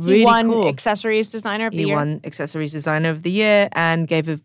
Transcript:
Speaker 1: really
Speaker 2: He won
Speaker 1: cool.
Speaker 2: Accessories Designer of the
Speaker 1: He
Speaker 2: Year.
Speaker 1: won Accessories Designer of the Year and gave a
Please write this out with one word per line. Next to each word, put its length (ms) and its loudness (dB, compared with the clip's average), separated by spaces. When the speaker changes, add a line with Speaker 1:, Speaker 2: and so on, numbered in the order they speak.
Speaker 1:
really 140 6
Speaker 2:
He 60 6
won 220 4
Speaker 1:
cool. 200 2
Speaker 2:
Accessories 640 -2
Designer 340 -6
of 80 -6
the 60 -4
Speaker 1:
He 80 0
Speaker 2:
Year. 80 0
Speaker 1:
won 280 -2
Accessories 480 -8
Designer 380 -2
of 140 -6
the 80 -2
Year 400 4
and 360 0
gave 220 0
a 160 -4